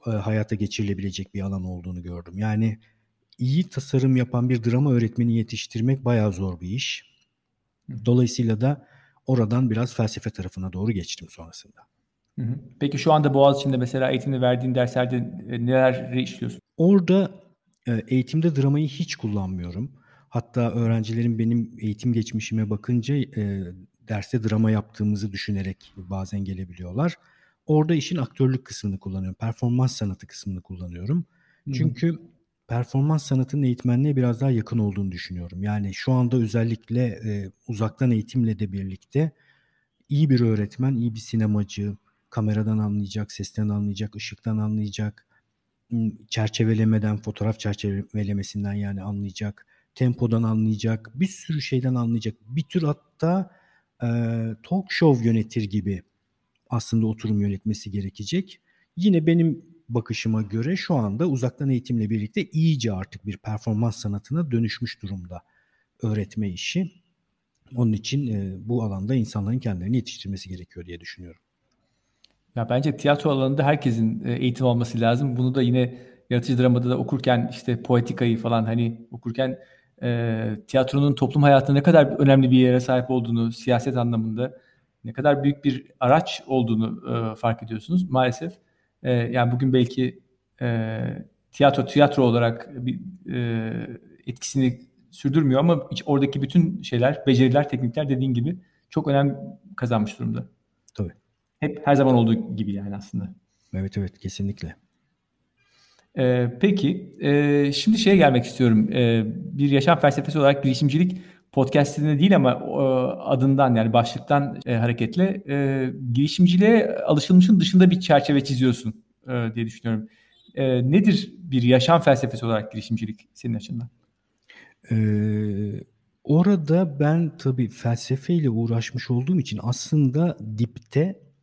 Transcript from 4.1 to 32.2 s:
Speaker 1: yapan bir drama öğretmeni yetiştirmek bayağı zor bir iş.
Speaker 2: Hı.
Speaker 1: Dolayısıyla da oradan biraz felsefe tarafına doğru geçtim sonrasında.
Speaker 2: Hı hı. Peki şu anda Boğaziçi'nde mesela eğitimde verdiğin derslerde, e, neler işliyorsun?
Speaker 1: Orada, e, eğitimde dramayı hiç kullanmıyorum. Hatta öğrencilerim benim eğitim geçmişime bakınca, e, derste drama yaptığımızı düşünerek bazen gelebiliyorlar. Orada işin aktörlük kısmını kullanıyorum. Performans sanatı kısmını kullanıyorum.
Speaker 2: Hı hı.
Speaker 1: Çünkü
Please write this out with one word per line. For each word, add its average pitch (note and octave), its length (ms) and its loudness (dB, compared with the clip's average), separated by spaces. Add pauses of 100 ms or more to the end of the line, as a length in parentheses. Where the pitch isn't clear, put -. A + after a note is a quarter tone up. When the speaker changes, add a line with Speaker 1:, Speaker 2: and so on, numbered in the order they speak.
Speaker 1:
yapan B2 320 0
bir A#2+ 160 0
drama B2+ 280 2
öğretmeni A#2 440 2
yetiştirmek A#2 680 -2
bayağı A2+ 280 2
zor F2+ 280 -6
bir F2+ 80 -10
iş. - 420 -8 (800)
Speaker 2:
Hı. A2+ 160 -12
Speaker 1:
Dolayısıyla A#2+ 540 2
da C#3 260 -2 (400)
oradan A#2+ 440 2
biraz A2+ 240 -2
felsefe - 360 -2
tarafına F#2 420 -10
doğru G2+ 200 -2
geçtim F2+ 380 -8
sonrasında. - 460 -20 (600)
Speaker 2:
Hı - 40 -6
hı. B2 180 -6 (200)
Peki C#3+ 180 -2
şu D#3+ 140 4
anda D3 220 4
Boğaziçi'nde C#3 420 4
mesela B2+ 340 -2
eğitimde C3 300 -2
verdiğin B2+ 340 0
derslerde, B2 420 0 (320)
e, A#2+ 180 -4
neler B2 460 2
işliyorsun? B2 480 -6 (160)
Speaker 1:
Orada, F#3 540 4 (580)
e, A2+ 200 0
eğitimde D3 480 0
dramayı C#3 320 2
hiç - 280 -8
kullanmıyorum. F#2+ 760 -6 (360)
Hatta A#2+ 420 -4
öğrencilerim A2+ 680 -2
benim A#2 400 -2
eğitim G#2+ 340 -4
geçmişime A2 580 -4
bakınca, A#2+ 460 -2
e, G2+ 460 -4 (460)
derste G#2+ 340 -4
drama A2 280 2
yaptığımızı G#2 640 -2
düşünerek G2 640 -6
bazen F#2+ 480 -8
gelebiliyorlar. F#2 680 -6 (520)
Orada D#3 280 4
işin D#3+ 220 -2
aktörlük C3 480 0
kısmını G2 340 -8
kullanıyorum. F#2+ 420 -8
Performans B2 560 -2
sanatı G2 300 -6
kısmını F#2 360 -12
kullanıyorum. F2+ 640 -6 (400)
Speaker 2:
Hı C#3 60 -10
hı. C3+ 40 -6
Speaker 1:
Çünkü D#3+ 440 -2 (500)